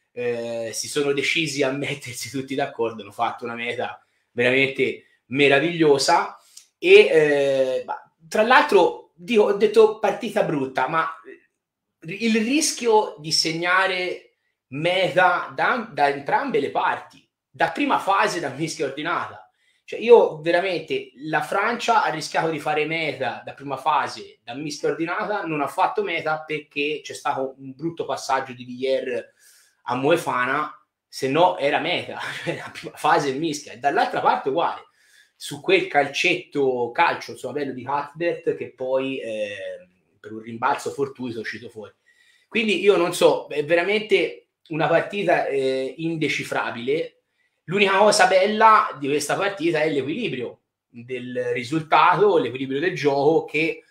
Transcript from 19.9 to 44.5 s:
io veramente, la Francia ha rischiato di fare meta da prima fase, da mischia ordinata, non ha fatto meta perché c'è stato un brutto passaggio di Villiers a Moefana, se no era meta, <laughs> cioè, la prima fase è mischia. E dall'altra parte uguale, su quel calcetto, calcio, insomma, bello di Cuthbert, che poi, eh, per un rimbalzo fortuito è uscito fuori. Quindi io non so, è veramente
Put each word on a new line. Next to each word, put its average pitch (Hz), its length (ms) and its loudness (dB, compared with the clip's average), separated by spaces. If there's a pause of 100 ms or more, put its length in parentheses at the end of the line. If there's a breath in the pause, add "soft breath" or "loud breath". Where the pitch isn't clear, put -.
io 196 400 6
veramente, 170 680 -2 (160)
la 151 140 -2
Francia 220 640 0
ha 156 60 0
rischiato 160 400 -4
di 151 100 -4
fare 151 260 -2
meta 135 600 -4
da 123 80 -14
prima 135 240 -10
fase, 139 680 -2
da 120 100 -12
mischia 151 360 -6
ordinata, 180 540 -4
non 156 180 -4
ha 135 60 -2
fatto 220 360 -2
meta 156 420 -4
perché 147 560 -6
c'è - 120 -14
stato 135 440 -4
un 135 160 -16
brutto 156 300 -6
passaggio 135 480 -4
di 123 140 -16
Villiers 127 600 -2 (580 soft breath)
a 156 120 -4
Moefana, 139 720 0 (380)
se - 220 -6
no 160 280 4
era 139 220 0
meta, 131 400 -6 (120)
<laughs> - 120 -12
cioè, 151 140 -6
la - 120 -14
prima - 280 -16
fase 151 320 2
è 131 80 -2
mischia. 156 340 -6
E 110 60 -18
dall'altra 160 420 0
parte 160 300 0
uguale, 131 380 -4 (500 soft breath)
su 143 240 -14
quel 180 260 2
calcetto, 139 1040 0
calcio, 143 400 -2
insomma, 123 220 -10
bello 139 180 -6
di 123 140 -10
Cuthbert, 151 680 -4
che - 180 -10
poi, 131 480 -4
eh, 101 640 -8 (320)
per 107 140 -16
un 110 80 -12
rimbalzo 117 500 -4
fortuito 127 460 -6
è 110 40 -8
uscito 107 280 -12
fuori. 104 240 -18 (560 soft breath)
Quindi 214 320 -2
io 196 160 6
non 170 160 2
so, 151 340 4
è 147 160 -4
veramente 180 840 0 (200)